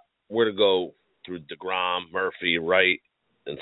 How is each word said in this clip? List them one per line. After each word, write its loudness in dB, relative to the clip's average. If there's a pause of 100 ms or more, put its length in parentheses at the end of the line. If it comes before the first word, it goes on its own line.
(300)
we're 2
gonna -4
go 2 (320)
through -10
DeGrom, -6
Murphy, -2
Wright, 2 (460)
and -10